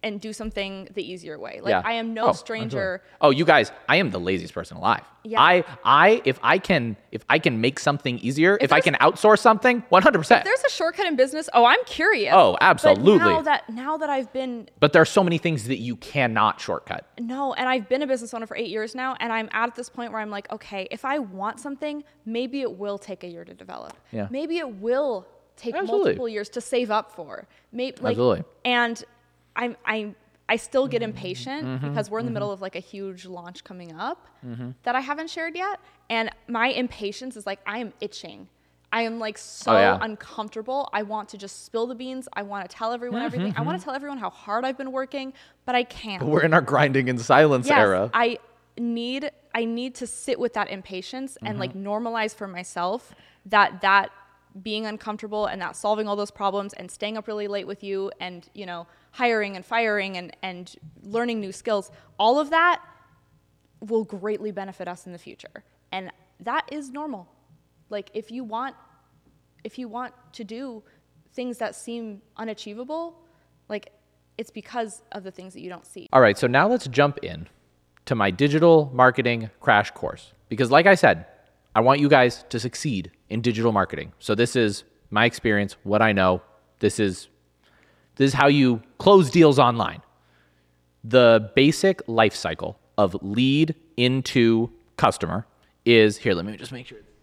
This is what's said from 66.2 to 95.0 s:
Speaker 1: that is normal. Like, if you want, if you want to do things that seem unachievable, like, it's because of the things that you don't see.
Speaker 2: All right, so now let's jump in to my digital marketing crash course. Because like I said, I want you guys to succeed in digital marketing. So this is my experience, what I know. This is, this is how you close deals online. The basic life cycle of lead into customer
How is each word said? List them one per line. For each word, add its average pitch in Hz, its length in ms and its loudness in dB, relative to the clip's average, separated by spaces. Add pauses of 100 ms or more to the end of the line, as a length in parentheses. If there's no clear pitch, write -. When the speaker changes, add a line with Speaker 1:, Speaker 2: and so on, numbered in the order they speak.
Speaker 1:
that 240 320 -6
is 285 180 -12
normal. 262 380 -12 (600)
Like, 202 240 -10
if 220 180 -12
you 247 140 -12
want, 233 300 -8 (920)
if - 120 -14
you 254 100 -10
want 240 260 -10 (200)
to 233 100 -14
do 226 400 -12 (500)
things 247 240 -8
that - 180 -6
seem 226 460 -12 (160)
unachievable, 247 800 -10 (480)
like, 208 240 -10 (460)
it's 226 140 -12
because 226 500 -10 (100)
of 196 120 -14
the 190 80 -14
things 185 220 -20
that - 80 -18
you 180 80 -14
don't 180 160 -18
see. - 280 -20
Speaker 2:
All 131 80 8
right, 104 160 6
so 120 100 0
now 139 200 4
let's 233 200 -2
jump 143 340 0
in 85 260 -10 (580)
to 131 100 -2
my 101 160 2
digital 151 640 4
marketing 120 560 4 (100)
crash 104 320 4
course. - 420 -10 (140)
Because 120 240 0
like 160 140 6
I 196 100 8
said, 95 300 4 (500)
I 113 60 4
want 135 180 4
you 143 80 4
guys 131 420 4
to 117 100 -4
succeed 117 520 -6 (180)
in 110 120 -4
digital 113 300 2
marketing. 90 480 -2
So 107 160 -2
this 120 200 0
is 107 280 0 (260)
my 107 160 4
experience, 104 580 0
what 104 180 2
I 110 120 4
know. 92 280 2 (380)
This 104 200 0
is, 95 280 -2 (880)
this 135 120 2
is 135 60 0
how 143 140 4
you 131 340 4 (160)
close 185 320 6
deals 147 300 6
online. 117 420 0 (1000)
The 113 520 6
basic 160 520 4
life 113 280 2
cycle 82 440 -8 (180)
of 101 240 2
lead 135 540 2 (220)
into 120 760 2 (240)
customer 95 500 0 (400)